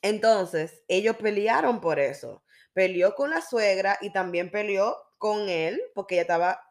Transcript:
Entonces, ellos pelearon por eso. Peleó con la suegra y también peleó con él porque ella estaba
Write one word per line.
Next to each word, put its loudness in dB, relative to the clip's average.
Entonces, 0
ellos 2
pelearon 0
por 0
eso. -4
Peleó 2
con -2
la -2
suegra 0
y -8
también -2
peleó 0
con -2
él -2
porque -4
ella 4
estaba 0